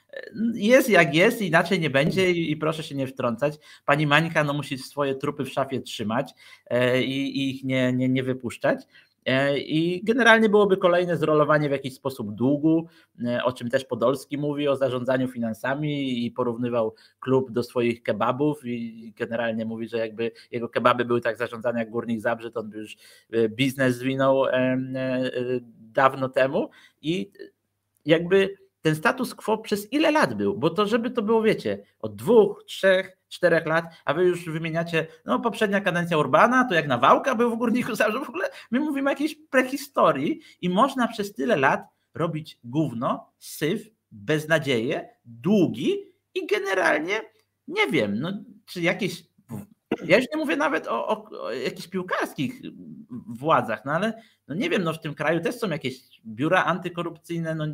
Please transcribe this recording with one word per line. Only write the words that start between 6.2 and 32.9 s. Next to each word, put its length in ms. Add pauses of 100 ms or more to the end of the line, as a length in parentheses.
e, 360
i, 340
i 120
ich 140
nie, 300
nie, 160
nie 140
wypuszczać. 560 (460)
E, 340
i 440
generalnie 460
byłoby 280
kolejne 400
zrolowanie 520
w 20
jakiś 220
sposób 420
długu, 520 (380)
e, 180
o 80
czym 180
też 160
Podolski 520
mówi, 300
o 80
zarządzaniu 520
finansami 960
i 60
porównywał 640 (240)
klub 320
do 120
swoich 400
kebabów 640
i 520
generalnie 480
mówi, 220
że 100
jakby 340 (200)
jego 180
kebaby 360
były 160
tak 160
zarządzane 420
jak 100
Górnik 320
Zabrze, 300
to 80
on 100
by 80
już, 200 (340)
e, 180
biznes 460
zwinął, 520
em, 480
e, 40
e, 320 (480)
dawno 500
temu 400 (320)
i 300 (720)
jakby 520 (240)
ten 140
status 400
quo 220
przez 360
ile 180
lat 220
był? 240
Bo 120
to, 160
żeby 260
to 100
było, 200
wiecie, 420 (160)
od 160
dwóch, 520
trzech, 500 (120)